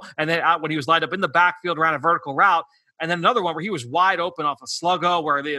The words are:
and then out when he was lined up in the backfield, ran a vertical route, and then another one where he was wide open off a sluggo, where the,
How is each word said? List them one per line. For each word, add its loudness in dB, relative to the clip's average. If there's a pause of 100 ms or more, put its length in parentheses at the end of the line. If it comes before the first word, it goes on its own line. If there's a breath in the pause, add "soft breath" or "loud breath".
(160 loud breath)
and -2
then 0
out 2
when -4
he -4
was -4
lined 4
up -6
in -4
the 0
backfield, 2
ran 2
a -4
vertical 0
route, 4 (360)
and -4
then -2
another 2
one -2
where -6
he -6
was -6
wide 2
open -4
off -4
a -18
sluggo, 0
where 0
the, -6